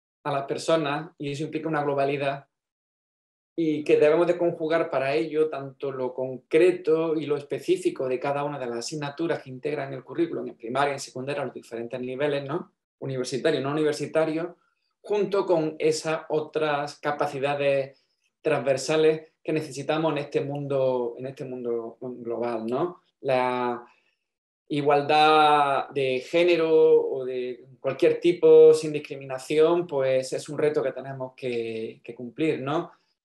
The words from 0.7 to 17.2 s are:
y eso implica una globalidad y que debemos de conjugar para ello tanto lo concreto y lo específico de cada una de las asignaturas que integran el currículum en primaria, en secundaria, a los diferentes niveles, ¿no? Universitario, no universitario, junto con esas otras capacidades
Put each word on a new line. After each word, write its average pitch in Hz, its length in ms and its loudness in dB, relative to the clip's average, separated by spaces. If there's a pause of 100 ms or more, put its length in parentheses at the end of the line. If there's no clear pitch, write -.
y 143 140 -6
eso 139 100 -8
implica 160 260 -6
una 151 140 -2
globalidad 139 640 -2 (1080)
y 156 280 -2
que 156 120 4
debemos 156 300 6
de 175 120 2
conjugar 165 520 0
para 135 240 0
ello 156 360 0
tanto 139 400 -8
lo 127 240 -6
concreto 160 1040 0
y 151 100 -4
lo 143 100 -2
específico 139 720 -2
de 127 120 -2
cada 143 240 -4
una 147 140 -8
de 127 80 -8
las 117 120 -6
asignaturas 147 640 -6
que - 80 -18
integran 139 420 -8
el 131 120 -12
currículum 135 440 -4
en - 80 -14
primaria, 135 360 -2
en 135 80 -8
secundaria, 139 420 -8
a 131 40 -4
los 120 80 -12
diferentes 120 460 -10
niveles, 139 440 -4
¿no? 160 280 -8 (280)
Universitario, 135 600 -2
no 139 120 -4
universitario, 156 840 -2 (440)
junto 196 440 -2
con 160 360 0
esas 160 480 -2
otras 151 720 -4
capacidades 143 1040 -2 (360)